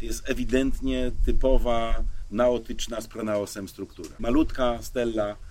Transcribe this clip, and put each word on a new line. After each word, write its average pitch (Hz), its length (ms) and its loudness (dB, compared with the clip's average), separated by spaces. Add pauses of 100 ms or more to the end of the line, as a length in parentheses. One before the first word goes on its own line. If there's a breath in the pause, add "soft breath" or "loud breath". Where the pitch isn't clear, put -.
jest 117 280 -4
ewidentnie 127 840 0 (140)
typowa 120 760 4 (280 loud breath)
naotyczna 117 680 0
z 113 60 -12
pronaosem 104 600 -4
struktura. 90 420 -12 (100)
Malutka 120 640 2
stella, 110 540 -2 (160 soft breath)